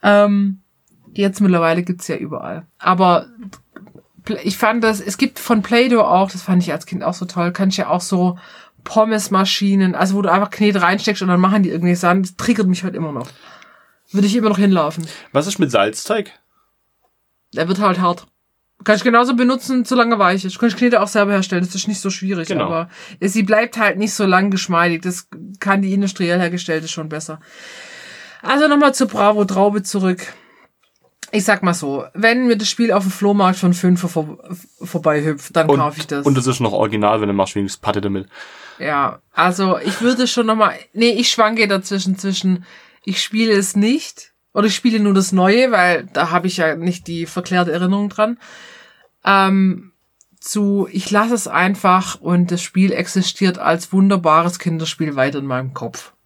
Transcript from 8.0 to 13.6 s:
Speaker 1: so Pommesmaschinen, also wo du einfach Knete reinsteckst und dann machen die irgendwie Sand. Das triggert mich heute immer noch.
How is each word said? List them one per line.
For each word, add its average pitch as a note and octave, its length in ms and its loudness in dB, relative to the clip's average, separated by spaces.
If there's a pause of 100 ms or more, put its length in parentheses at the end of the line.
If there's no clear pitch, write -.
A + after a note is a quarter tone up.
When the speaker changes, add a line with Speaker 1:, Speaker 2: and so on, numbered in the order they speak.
Speaker 1:
so F3+ 380 0 (460)
Pommesmaschinen, G3 1080 2
also F#3+ 220 0
wo G3+ 60 0
du E3+ 100 2
einfach G3+ 200 2
Knete G#3 300 2
reinsteckst G3 400 0
und F#3+ 60 -2
dann F3+ 140 4
machen G3 220 2
die F3+ 60 0
irgendwie F3 260 0
Sand. F3+ 300 0
Das - 120 -12
triggert A3 300 0
mich F3+ 180 0
heute F#3 100 -6
immer D#3 160 -6
noch. C#3 160 -10 (840)